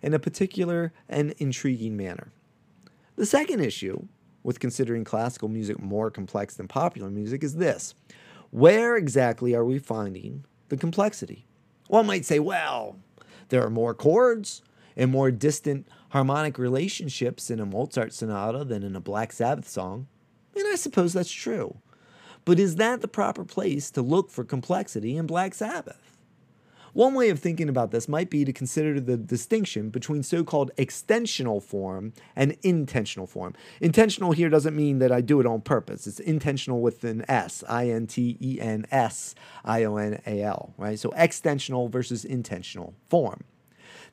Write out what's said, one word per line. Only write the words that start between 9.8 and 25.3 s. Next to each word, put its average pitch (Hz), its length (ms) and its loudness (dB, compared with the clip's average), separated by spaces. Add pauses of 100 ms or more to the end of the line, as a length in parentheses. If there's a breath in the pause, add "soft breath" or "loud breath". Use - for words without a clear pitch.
the 135 80 -4
complexity? 196 680 -4 (420)
One 214 200 6
might 190 180 -2
say, 151 140 4
"Well, 151 580 -2 (520 loud breath)
there 127 140 4
are 110 60 0
more 113 240 0
chords 220 680 4 (320 soft breath)
and 127 160 2
more 135 200 4
distant 139 560 0 (220 loud breath)
harmonic 139 480 0
relationships 131 920 -4
in 113 80 -4
a 104 60 -4
Mozart 113 480 -4
sonata 110 500 -4
than 110 200 -6
in 98 120 -6
a 90 60 -8
Black 104 300 -4
Sabbath 127 360 -2
song." 98 400 -8 (480)
And 403 120 -2
I 403 80 0
suppose 180 380 0
that's 180 180 -2
true. - 440 -6 (680 loud breath)
But 175 140 6
is 185 160 2
that 226 240 2
the 214 80 -4
proper 196 380 -2
place 156 460 -4
to 135 100 -2
look 151 280 2
for 127 140 -8
complexity 127 720 -4
in 165 100 -4
Black 180 280 -2